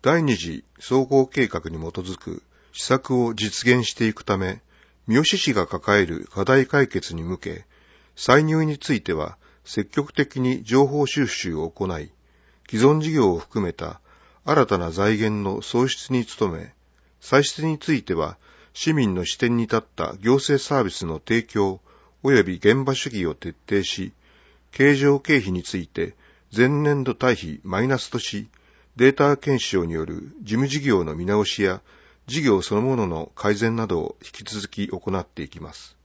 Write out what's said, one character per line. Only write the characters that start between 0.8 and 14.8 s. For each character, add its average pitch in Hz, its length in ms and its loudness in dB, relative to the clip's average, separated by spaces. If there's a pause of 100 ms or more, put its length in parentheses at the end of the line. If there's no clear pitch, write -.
合 135 220 4
計 131 200 0
画 82 240 -8
に 80 80 -10
基 82 220 -8
づ 92 180 -10
く 82 240 -12 (300)
施 - 140 -10
策 127 380 2
を 117 100 -2
実 107 340 -2
現 123 200 4
し - 60 -8
て 113 120 0
い 110 60 0
く - 120 -14
た 101 120 0
め、 95 240 -6 (460)
三 113 100 2
好 151 80 4
市 151 300 0
が 92 120 0
抱 101 360 2
え - 20 4
る 82 260 -6
課 - 140 -4
題 135 220 4
解 139 220 2
決 - 260 -6
に 82 80 -8
向 90 160 -6
け、 - 280 -12 (500)
歳 143 280 4
入 160 200 2
に 151 140 -4
つ - 140 -4
い 107 100 0
て 90 100 -4
は 78 260 -4 (260)
積 - 260 -6
極 147 220 -4
的 139 280 -4
に 127 220 -2
情 131 240 4
報 143 200 0
収 135 200 0
集 90 280 -6
を 80 160 -4
行 - 160 -8 (120)
い、 76 140 -12 (560)
既 110 140 0
存 151 180 6
事 156 120 -4
業 113 200 4
を 82 60 0
含 - 260 -6
め 85 80 -4
た 80 280 -12 (440)
新 139 220 4
た 98 120 0
な 85 120 -4